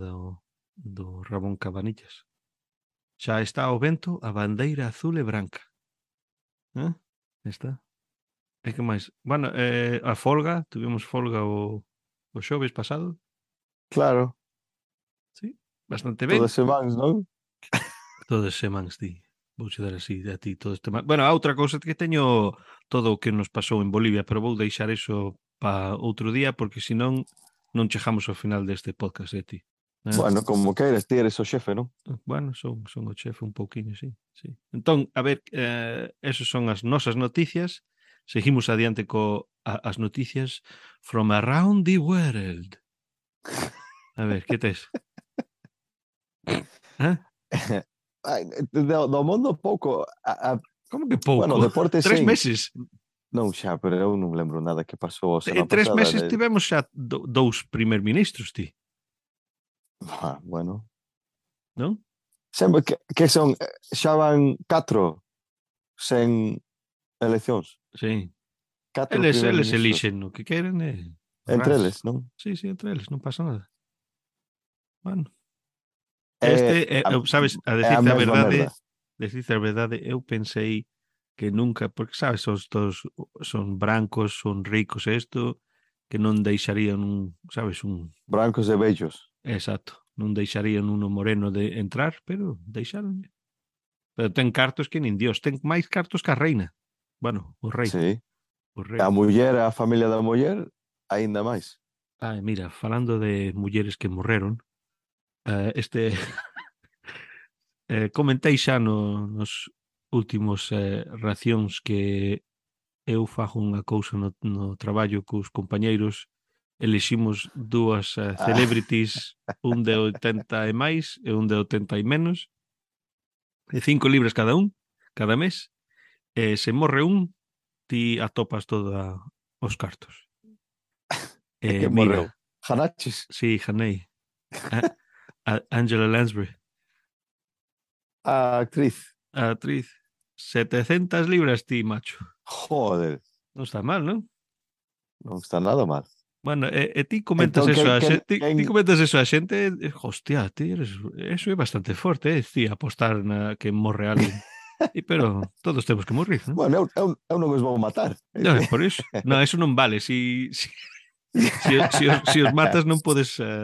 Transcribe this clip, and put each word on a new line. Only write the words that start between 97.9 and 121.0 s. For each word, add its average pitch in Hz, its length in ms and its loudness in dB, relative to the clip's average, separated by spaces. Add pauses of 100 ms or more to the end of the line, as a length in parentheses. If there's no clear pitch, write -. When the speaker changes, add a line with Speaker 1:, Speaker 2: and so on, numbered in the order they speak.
Speaker 1:
O 101 80 -12
rei. 101 160 -10
Speaker 2:
A 98 160 4
muller, 113 480 6
a 113 80 2
familia 117 400 2
da 110 160 2
muller, 139 480 0 (320)
aínda 104 400 -2
máis. 117 320 -6 (400)
Speaker 1:
Ai, 110 240 -8
mira, 95 320 -6
falando 117 480 -2
de 101 320 -2
mulleres 101 440 -2
que 98 120 -4
morreron, 101 520 -2 (880)
eh, 104 240 -2
este, 113 400 -2
<laughs> - 720 -12 (1040)
eh, 110 240 0
comentei 143 480 4
xa 131 180 2
no, 104 480 0
nos 104 440 -8 (400)
últimos, 107 600 -2
eh, 101 360 -2 (120)
racións 107 600 -2
que 101 640 -2 (640)
eu 113 180 0
fago 110 340 -6
unha 101 240 -2
cousa 107 360 -4
no, 98 240 -4
no 98 340 -4
traballo 104 480 -2
cos 101 240 -6
compañeiros, 107 800 -2 (500)
eleximos 110 760 0
dúas, 110 640 0
eh, 101 200 -4
Speaker 2:
Ah. 98 100 -4
Speaker 1:
celebrities, 113 880 2 (260)
un 120 200 0
de 110 140 2
oitenta 110 680 -2
e 110 60 -2
máis 151 520 -2